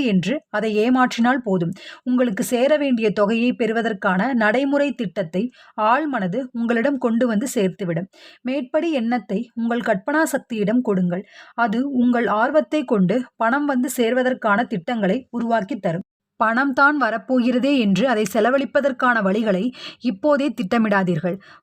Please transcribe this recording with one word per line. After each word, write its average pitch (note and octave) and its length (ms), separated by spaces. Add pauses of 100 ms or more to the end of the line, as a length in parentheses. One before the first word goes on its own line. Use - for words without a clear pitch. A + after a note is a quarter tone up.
என்று G3 300 (160)
அதை G#3+ 280
ஏமாற்றினால் B3 640
போதும். F3+ 280 (300)
உங்களுக்கு B3 420
சேர C4 320
வேண்டிய B3 340
தொகையை A3+ 420
பெறுவதற்கான A3 840
நடைமுறை C#4 600
திட்டத்தை F#3 480 (400)
ஆழ்மனது A#3 580 (120)
உங்களிடம் A#3 460
கொண்டு A#3 280
வந்து A3+ 220
சேர்த்துவிடும். F#3 600 (340)
மேற்படி D4 500
எண்ணத்தை A#3 480 (140)
உங்கள் A#3 260
கற்பனா C#4+ 460
சக்தியிடம் A#3 540
கொடுங்கள். F#3+ 440 (300)
அது A#3 260 (100)
உங்கள் A#3+ 420
ஆர்வத்தை C#4 520
கொண்டு G3+ 340 (180)
பணம் C4 300
வந்து B3+ 240
சேர்வதற்கான B3+ 720
திட்டங்களை A3 540 (120)
உருவாக்கி A3+ 480
தரும். F3+ 280 (340)
பணம் A#3 320
தான் D4 260
வரப்போகிறதே B3 800
என்று G3+ 300
அதை A3 160
செலவழிப்பதற்கான B3+ 1000
வழிகளை G3 400 (380)
இப்போதே C#4 480
திட்டமிடாதீர்கள். G3 880 (240)